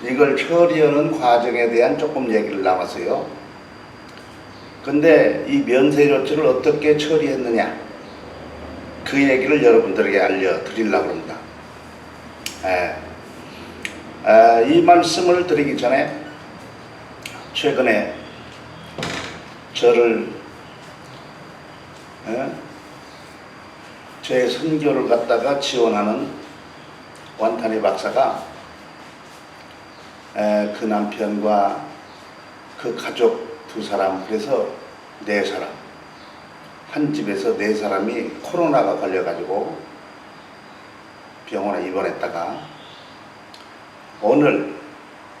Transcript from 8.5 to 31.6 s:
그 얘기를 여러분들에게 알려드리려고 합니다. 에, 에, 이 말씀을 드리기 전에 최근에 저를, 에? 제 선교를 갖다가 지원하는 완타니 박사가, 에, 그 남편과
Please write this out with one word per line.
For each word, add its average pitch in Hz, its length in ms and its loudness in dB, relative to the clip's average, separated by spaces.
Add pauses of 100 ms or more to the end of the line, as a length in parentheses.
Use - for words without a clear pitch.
그 139 160 0
얘기를 139 420 4
여러분들에게 101 560 4
알려드리려고 95 880 0
합니다. 80 280 -8 (1300)
에, 90 300 -2 (1300)
에, 117 460 8
이 170 80 6
말씀을 175 640 6
드리기 143 300 0
전에 131 440 0 (1300)
최근에 - 600 0 (1600)
저를, 117 600 4 (1900)
에? - 380 -6 (1600)
제 127 240 2
선교를 143 580 0
갖다가 120 520 2
지원하는 110 680 0 (1120)
완타니 110 420 -2
박사가, - 640 0 (1900)
에, 104 400 0
그 113 100 -8
남편과 104 1000 0 (920)